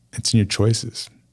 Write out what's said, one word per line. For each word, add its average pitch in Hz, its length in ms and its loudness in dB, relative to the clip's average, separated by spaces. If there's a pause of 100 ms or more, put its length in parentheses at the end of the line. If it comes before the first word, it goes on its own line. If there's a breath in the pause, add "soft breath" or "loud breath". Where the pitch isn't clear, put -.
(120)
It's - 220 -6
in 113 40 8
your 101 80 4
choices. 110 600 -2 (240)